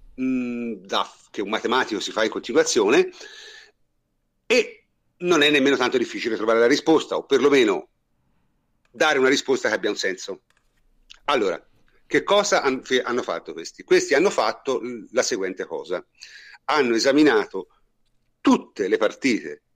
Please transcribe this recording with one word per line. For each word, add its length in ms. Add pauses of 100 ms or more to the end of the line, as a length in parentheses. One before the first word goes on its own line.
(200)
mm, 520 (120)
da, 240 (220)
che 120
un 60
matematico 520
si 120
fa 120
in 60
continuazione, 800 (1400)
e 380 (340)
non 240
è 80
nemmeno 260
tanto 220
difficile 380
trovare 220
la 80
risposta, 500
o 80
perlomeno 640 (1040)
dare 280
una 100
risposta 400
che 60
abbia 160
un 60
senso. 460 (840)
Allora, 360 (440)
che 160
cosa 400
han-, 200
fe-, 200
hanno 200
fatto 300
questi? 320
Questi 300
hanno 160
fatto 500
l-, 320
la 100
seguente 420
cosa. 400 (640)
Hanno 280
esaminato 760 (720)
tutte 480
le 80
partite 640 (140)